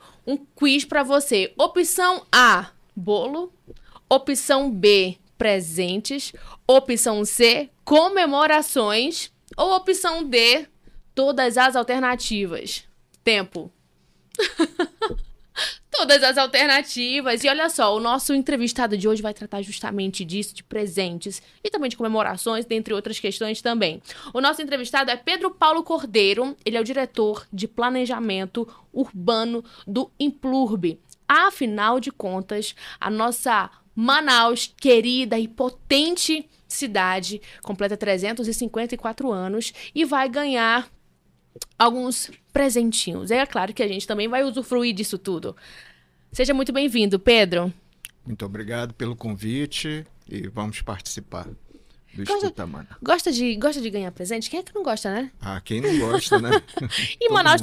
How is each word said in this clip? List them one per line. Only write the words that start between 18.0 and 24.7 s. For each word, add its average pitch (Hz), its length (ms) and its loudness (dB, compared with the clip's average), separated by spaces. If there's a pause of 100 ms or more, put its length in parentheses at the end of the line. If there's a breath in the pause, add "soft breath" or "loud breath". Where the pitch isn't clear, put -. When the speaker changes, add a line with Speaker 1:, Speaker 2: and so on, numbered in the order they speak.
Speaker 1:
nosso 247 340 0
entrevistado 240 640 0
de 190 80 0
hoje 214 160 0
vai 214 100 -4
tratar 208 300 -10
justamente 196 640 -6
disso, 196 280 -8
de - 120 -20
presentes 190 760 -6 (220 soft breath)
e 415 80 -6
também 285 180 -4
de 233 80 -10
comemorações, 220 680 -2
dentre 220 280 -4
outras 208 280 -6
questões 214 420 -6
também. 220 400 -2 (320 loud breath)
O 247 60 -4
nosso 302 200 2
entrevistado 269 520 -2